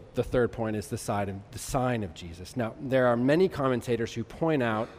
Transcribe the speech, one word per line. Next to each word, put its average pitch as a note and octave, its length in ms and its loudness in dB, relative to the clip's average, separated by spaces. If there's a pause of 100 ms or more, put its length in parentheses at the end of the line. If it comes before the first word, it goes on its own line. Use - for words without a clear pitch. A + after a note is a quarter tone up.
(120)
the B2 100 -2
third A#2+ 300 2
point A2 240 -4
is G#2 120 -6
the A2+ 100 -4
side G2+ 320 -2
of, G2 60 -6 (160)
the A2+ 60 -12
sign B2 460 0
of E2+ 80 -8
Jesus. F2 420 -14
Now, A2+ 240 -4
there C3 280 4
are A#2+ 100 6
many D3 320 6
commentators A#2+ 640 0
who A#2 120 -4
point D#3 380 0
out A2+ 360 0